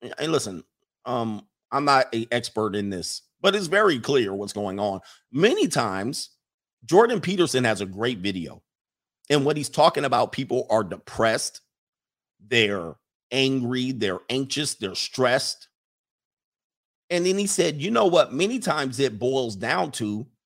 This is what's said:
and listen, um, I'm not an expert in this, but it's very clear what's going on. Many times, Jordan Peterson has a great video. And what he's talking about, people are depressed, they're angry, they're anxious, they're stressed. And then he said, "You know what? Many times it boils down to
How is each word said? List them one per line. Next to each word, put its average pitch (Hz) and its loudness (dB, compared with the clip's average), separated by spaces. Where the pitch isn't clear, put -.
and 156 -2
listen, 101 -2
um, 113 -4
I'm 143 -2
not 135 4
an 113 -2
expert 110 -2
in 101 -2
this, 90 -8
but 196 2
it's 196 -2
very 185 2
clear 113 2
what's 101 -8
going 98 -6
on. 101 -2
Many 240 4
times, 110 -2
Jordan 214 4
Peterson 170 0
has 110 0
a 98 -6
great 104 -4
video. 90 -6
And 143 4
what 151 2
he's 143 -6
talking 147 4
about, 123 2
people 127 -2
are 110 4
depressed, 113 -2
they're 101 0
angry, 127 0
they're 104 -2
anxious, 135 -4
they're 95 -8
stressed. - 0
And 175 0
then 190 2
he 202 0
said, 160 0
"You 190 -2
know 220 4
what? 160 4
Many 202 -2
times 139 -4
it 117 0
boils 123 -2
down 143 -2
to 107 -4